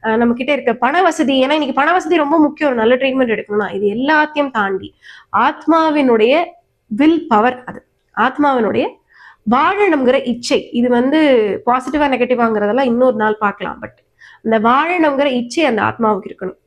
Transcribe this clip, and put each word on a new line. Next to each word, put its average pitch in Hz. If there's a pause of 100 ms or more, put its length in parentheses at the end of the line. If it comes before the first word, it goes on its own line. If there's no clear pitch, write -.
அஹ், 226
நம்ம 240
கிட்ட 254
இருக்க 247
பண 262
வசதி, 311
ஏன்னா 262
இன்னைக்கு 294
பண 285
வசதி 349
ரொம்ப 320
முக்கியம் 294
ஒரு 240
நல்ல 226
ட்ரீட்மெண்ட் 262
எடுக்கணும்னா. 208
இது 202
எல்லாத்தையும் 294
தாண்டி 196 (420)
ஆத்மாவினுடைய 294 (420)
வில் 302
பவர், 233
அது - (300)
ஆத்மாவினுடைய 254 (640)
வாழணுங்கிற 285
இச்சை. -
இது 240
வந்து 254 (460)
பாசிட்டிவா 262
நெகட்டிவாங்கிறதெல்லாம் 233
இன்னொரு 247
நாள் 214
பார்க்கலாம். 196
But - (500)
இந்த 220
வாழணுங்கிற 285
இச்சை 254
அந்த 233
ஆத்மாவுக்கு 214
இருக்கணும். -